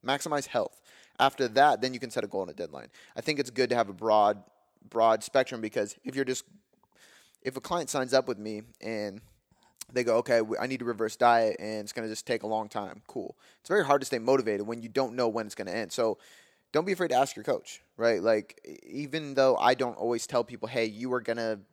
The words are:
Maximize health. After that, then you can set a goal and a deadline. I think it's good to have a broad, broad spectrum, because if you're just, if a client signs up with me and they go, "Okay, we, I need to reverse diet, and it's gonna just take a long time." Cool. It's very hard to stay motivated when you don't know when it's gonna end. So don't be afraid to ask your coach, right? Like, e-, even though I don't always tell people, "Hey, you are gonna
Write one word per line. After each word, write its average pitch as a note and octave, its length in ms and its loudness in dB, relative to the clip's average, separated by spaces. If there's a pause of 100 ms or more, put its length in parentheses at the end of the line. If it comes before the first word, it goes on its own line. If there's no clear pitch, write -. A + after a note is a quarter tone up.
Maximize C#3+ 440 -2
health. - 340 -2 (360)
After C3 300 2
that, C3+ 320 4
then B2+ 140 -2
you B2 40 -8
can A#2 120 -10
set A2+ 140 -4
a - 20 -8
goal G2 160 -4
and F2+ 80 -8
a - 40 -14
deadline. D2 340 -10 (280)
I A#2 60 -10
think D3+ 160 -2
it's C3+ 100 -2
good A#2+ 220 0
to B2 60 2
have A2+ 120 2
a G2 60 -14
broad, G#2+ 480 4 (480)
broad A2 340 4
spectrum, B2+ 380 0
because G#2 420 -4
if B2+ 100 -10
you're C3+ 120 -2
just, B2+ 180 -4 (960)
if C3 160 -8
a C3 60 -8
client F3 260 -4
signs C3 240 -2
up C3 160 4
with A2 100 -4
me G#2+ 260 -8 (180)
and G#2 400 -6 (720)
they B2 120 0
go, A2+ 120 4
"Okay, A#2+ 240 4
we, A2 180 -2
I - 80 -4
need C3 120 -4
to B2 60 -8
reverse A2+ 320 -4
diet, A#2 420 4
and G#2+ 220 -6
it's G#2 120 -12
gonna A2+ 160 -8
just A2 180 -10
take A2+ 160 -2
a G#2 40 -8
long A2 220 -2
time." G#2 380 -10
Cool. - 300 -10 (240)
It's - 80 -20
very F#3+ 160 4
hard C#3 160 6
to C3 60 -8
stay B2+ 120 -2
motivated A2+ 480 2
when A#2 160 -8
you A#2 60 -12
don't A#2+ 260 -2
know B2 140 2
when A2 180 -4
it's G2+ 80 -14
gonna F#2+ 180 -8
end. G#2 200 -6
So A2+ 260 0 (540)
don't E3 140 2
be G3 60 0
afraid F3+ 160 -2
to C#3+ 80 2
ask C3+ 200 2
your G#2+ 80 -14
coach, - 380 -4 (140)
right? A2 260 2
Like, G#2+ 420 0
e-, - 220 -16
even C#3+ 480 -8
though C3 220 6
I B2+ 180 6
don't B2+ 220 -2
always A#2 300 -2
tell A#2+ 180 0
people, A2 240 -10
"Hey, A#2 180 -2
you A2+ 260 -6
are B2 80 -2
gonna A2+ 400 -4 (120)